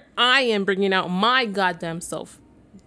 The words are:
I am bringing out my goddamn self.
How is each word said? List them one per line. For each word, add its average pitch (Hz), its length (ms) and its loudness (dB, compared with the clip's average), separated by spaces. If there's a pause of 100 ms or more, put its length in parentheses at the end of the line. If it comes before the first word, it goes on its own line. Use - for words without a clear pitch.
(180)
I 254 240 4
am 214 240 0
bringing 196 260 0
out 190 160 0
my 226 380 2
goddamn 180 560 -4
self. - 400 -12 (460)